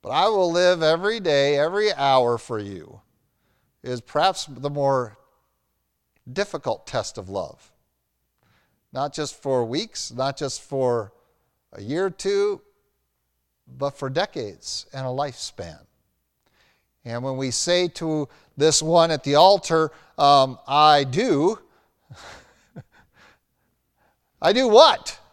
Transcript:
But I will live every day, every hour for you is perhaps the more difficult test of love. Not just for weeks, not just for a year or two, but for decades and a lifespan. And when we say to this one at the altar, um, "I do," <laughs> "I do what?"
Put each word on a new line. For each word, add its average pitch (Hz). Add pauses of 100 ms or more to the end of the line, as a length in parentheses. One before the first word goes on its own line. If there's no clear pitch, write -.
But 110
I 175
will 190
live 180
every 175
day, 143
every 190
hour 131
for 113
you 101 (840)
is 123
perhaps 180
the 139
more 139 (1120)
difficult 151
test -
of 95
love. 92 (1200)
Not 139
just -
for 127
weeks, 151
not 131
just 139
for 120 (600)
a 101
year 147
or 190
two, 202 (1040)
but 131
for 135
decades 135
and 131
a 127
lifespan. 127 (1300)
And 120
when 131
we 131
say 180
to 156 (300)
this 151
one 165
at 151
the 143
altar, 165 (260)
um, 139
"I 147
do," 170 (520)
<laughs> - (1600)
"I 180
do 254
what?" 240 (140)